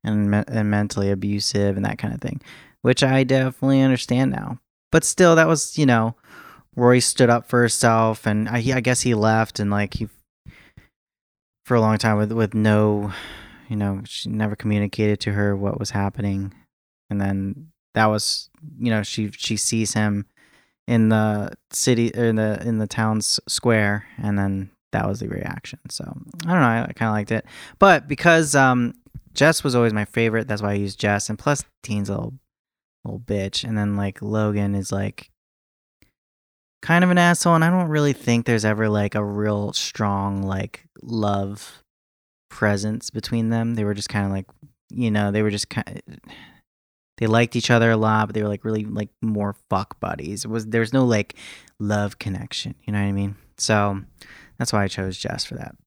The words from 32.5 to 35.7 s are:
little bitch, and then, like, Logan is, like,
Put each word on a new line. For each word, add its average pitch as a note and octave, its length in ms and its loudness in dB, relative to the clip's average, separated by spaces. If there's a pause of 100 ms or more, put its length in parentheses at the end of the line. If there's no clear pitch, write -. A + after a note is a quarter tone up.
little G#2+ 140 -10
bitch, G2+ 460 -6
and A2 120 -4
then, G2+ 200 -2
like, G2 260 -6
Logan G#2 540 -2
is, G2 160 -4
like, G2+ 360 -6 (1500)